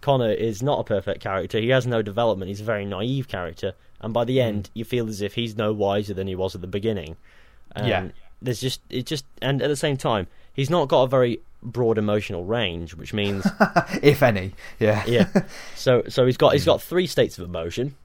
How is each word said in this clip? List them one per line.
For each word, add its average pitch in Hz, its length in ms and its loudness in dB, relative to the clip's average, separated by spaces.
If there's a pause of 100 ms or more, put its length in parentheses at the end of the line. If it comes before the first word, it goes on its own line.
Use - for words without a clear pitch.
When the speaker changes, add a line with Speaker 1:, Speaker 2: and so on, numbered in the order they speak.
Speaker 1:
Connor 127 300 2
is 107 300 0
not 139 180 0
a 110 40 -4
perfect 101 380 -2
character. 95 380 -2
He 113 100 0
has 127 180 4
no 117 140 0
development. 101 480 0
He's 98 120 -8
a 107 40 -8
very 104 200 -2
naive 117 440 -4
character. 90 440 -6 (280)
And 113 120 -6
by 117 120 2
the 127 120 2
Speaker 2:
Mm. 127 60 4
Speaker 1:
end, 104 300 -2
you 113 120 -8
feel 120 240 -2
as 101 120 -6
if 101 140 -4
he's 117 200 -4
no 107 180 0
wiser 101 400 0
than 95 140 -4
he 92 80 -6
was 95 200 -2
at 90 60 -10
the 90 60 -10
beginning. 98 480 -4 (580)
And - 140 -2
Speaker 2:
Yeah. 92 200 0 (340)
Speaker 1:
there's 117 180 -4
just, 127 300 -4
it 127 160 -6
just, 151 180 -6 (180)
and 131 200 0
at 143 80 0
the 143 80 0
same 147 180 0
time, 113 320 0 (260)
he's 135 160 -2
not 156 200 2
got 139 140 6
a 131 40 2
very 127 320 2 (220)
broad 117 360 0
emotional 104 460 0
range, 90 520 -2
which - 180 -12
means 101 340 0 (260)
Speaker 2:
<laughs> - 280 -2
If - 200 6
any, 101 300 2 (280)
yeah. 107 280 4
Speaker 1:
Yeah. 113 260 4
Speaker 2:
<laughs> - 440 -4
Speaker 1:
So, 123 320 4
so 127 160 2
he's 127 100 4
got, - 160 6
he's 139 120 2
Speaker 2:
Mm. - 20 0
Speaker 1:
got - 160 4
three 175 260 -2
states - 320 0
of 90 60 -8
emotion. 87 600 -6